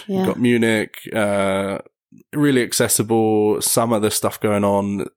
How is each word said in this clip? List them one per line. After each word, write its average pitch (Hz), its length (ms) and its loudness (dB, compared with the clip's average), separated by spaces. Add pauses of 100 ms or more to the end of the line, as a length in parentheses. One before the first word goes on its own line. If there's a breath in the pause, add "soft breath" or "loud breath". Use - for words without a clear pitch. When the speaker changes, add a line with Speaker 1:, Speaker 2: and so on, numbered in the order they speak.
Speaker 1:
Yeah. 190 120 -2
Speaker 2:
You've 190 80 0
got - 120 -2
Munich, 113 580 0 (160)
uh, 98 680 -2 (520)
really 143 300 2
accessible, 110 1000 2
some 117 320 0
other 107 200 2
stuff - 280 -4
going 104 240 0
on, 101 420 0 (120)